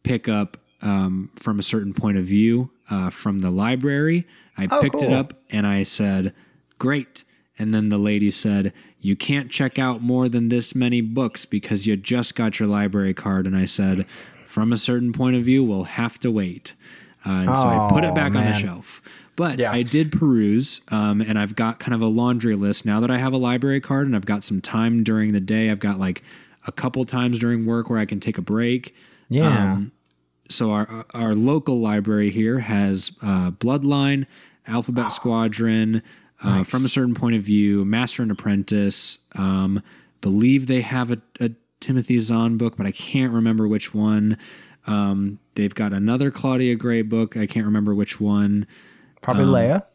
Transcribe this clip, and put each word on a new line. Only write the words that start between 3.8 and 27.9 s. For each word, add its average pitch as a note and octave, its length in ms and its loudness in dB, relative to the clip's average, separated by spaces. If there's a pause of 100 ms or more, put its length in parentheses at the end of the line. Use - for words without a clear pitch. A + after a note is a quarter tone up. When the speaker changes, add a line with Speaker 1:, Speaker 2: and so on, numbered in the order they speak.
Speaker 1:
I F#3+ 140 -4
Speaker 2:
Oh, D4 100 4
Speaker 1:
picked - 220 2
it C3 40 2
Speaker 2:
cool. C3 60 2
Speaker 1:
up C3+ 200 -2 (180)
and G#2 160 0
I G2 160 0
said, G2 500 -2 (460)
"Great." C3+ 440 -4 (360)
And G#2+ 140 -2
then G#2+ 160 2
the G#2 100 2
lady G#2 320 2
said, G2+ 420 0 (260)
"You G2 160 0
can't C#3+ 360 -2
check - 260 -2
out B2+ 240 0
more B2+ 260 2
than A#2 220 0
this A#2+ 240 0
many A#2+ 280 2
books A#2 440 -4
because G2+ 400 -4
you G#2+ 120 2
just A#2+ 360 -2
got A2 260 -2
your A2 100 0
library G2+ 440 0
card." F#2+ 320 -2
And F#2+ 100 0
I F#2+ 100 2
said, F#2+ 400 0 (420)
"From A2 260 0
a A2+ 40 0
Certain A#2+ 360 0
Point B2+ 220 0
of A#2+ 80 2
View, C3 200 4
we'll G2 200 0
have A#2 380 -6
to B2 100 0
wait." F#2+ 420 -4 (520)
Uh, F#2+ 40 -6
and F#2 280 2
so B2+ 100 4
I A2 240 2
put D#3 140 6
it F3 60 0
Speaker 2:
Oh, - 40 -2
Speaker 1:
back D3 180 2
on G#2+ 120 2
the G#2+ 60 2
Speaker 2:
man. G#2 100 -2
Speaker 1:
shelf. F2+ 400 -10 (340)
But D#3 240 -2
Speaker 2:
Yeah. A2+ 140 0
Speaker 1:
I A#2+ 100 0
did D3+ 280 0
peruse, A#2+ 680 2 (100)
um, G#2 320 0
and G#2+ 160 -2
I've G#2 180 -2
got A2+ 240 -2
kind A#2+ 140 -4
of A2+ 80 0
a A2+ 60 2
laundry A#2 480 0
list G2+ 300 -2
now G#2+ 160 0
that A#2+ 100 0
I B2+ 60 0
have C3 160 -2
a C3 40 -2
library B2+ 440 0
card C#3 260 -2
and B2 80 0
I've G2 100 -2
got G#2 180 -2
some F#2+ 180 -4
time A2+ 420 0
during G#2+ 300 2
the G2+ 80 2
day. A2 280 0
I've G2+ 100 -2
got, G2+ 200 -2
like, F#2 240 -4 (440)
a - 60 -8
couple C3 320 -4
times B2 340 -2
during A#2 260 0
work A#2 240 -2
where A2+ 100 0